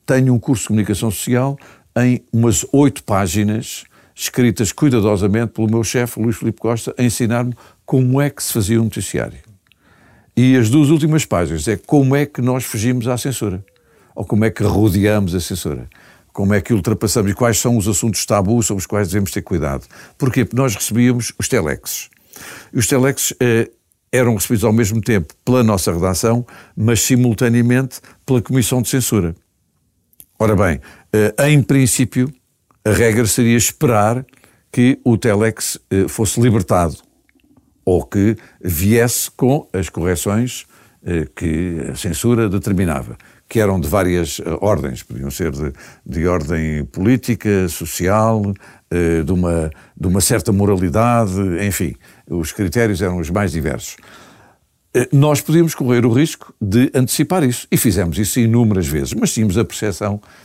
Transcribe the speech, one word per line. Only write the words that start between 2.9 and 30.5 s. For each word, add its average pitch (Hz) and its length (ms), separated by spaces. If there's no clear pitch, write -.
páginas, 104 800
escritas - 580
cuidadosamente 107 800
pelo 110 180
meu 113 120
chefe, 120 380
Luís 113 160
Filipe - 240
Costa, 113 380
a 127 40
ensinar-me 120 520
como 131 360
é 143 100
que - 120
se - 100
fazia 113 280
um 117 40
noticiário. 60 540
E 127 200
as 113 140
duas 147 200
últimas 160 340
páginas 80 420
é 107 100
como 139 380
é 143 100
que 139 160
nós 127 240
fugimos 117 440
à 123 100
censura, 107 460
ou - 100
como 107 200
é 110 60
que - 120
rodeamos 101 720
a 92 60
censura, 78 480
como 98 220
é 101 60
que - 120
ultrapassamos 104 600
e - 20
quais 117 240
são 120 180
os 101 120
assuntos 110 360
tabu 107 380
sobre 101 180
os - 60
quais 104 220
devemos 98 220
ter 98 120
cuidado. 71 420
Porquê? 131 280
Porque - 120
nós 131 180
recebíamos 120 640
os - 100
telexes. 78 600
E - 60
os 113 80
telexes, 135 540
eh, 117 300
eram 120 240
recebidos 104 300
ao 110 80
mesmo 113 280
tempo 101 340
pela 127 200
nossa 101 280
redação, 95 540
mas 110 260
simultaneamente 123 1000
pela 127 160
Comissão 131 400
de - 60
Censura. 104 460
Ora 107 180